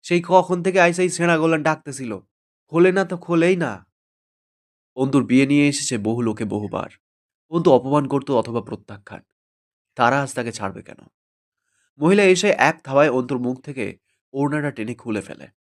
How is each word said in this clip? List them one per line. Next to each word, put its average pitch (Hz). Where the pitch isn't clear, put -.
সেই 175
কখন 180
থেকে 190
আইসা 175
এই 180
ছেঁড়া 170
গোলান 160
ডাকতেছিল, 131
খোলে 175
না 190
তো 175
খোলেই 175
না।" 113
অন্তুর 131
বিয়ে 131
নিয়ে 143
এসেছে 135
বহু 113
লোকে 110
বহুবার। 101
অন্তু 160
অপমান 135
করত 139
অথবা 117
প্রত্যাখ্যান, 104
তারা 131
আজ 135
তাকে 117
ছাড়বে 98
কেন? -
মহিলা 190
এসে 185
এক 156
থাবায় 139
অন্তুর 127
মুখ 123
থেকে 127
ওড়নাটা 143
টেনে 117
খুলে 107
ফেলে। -